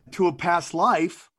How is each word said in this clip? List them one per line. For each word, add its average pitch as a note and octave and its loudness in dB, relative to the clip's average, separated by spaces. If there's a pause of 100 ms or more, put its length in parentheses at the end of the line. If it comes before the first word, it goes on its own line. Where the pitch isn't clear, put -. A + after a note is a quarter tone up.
(120)
to F#3 0
a E3+ 2
past E3+ -2
life, F3+ 0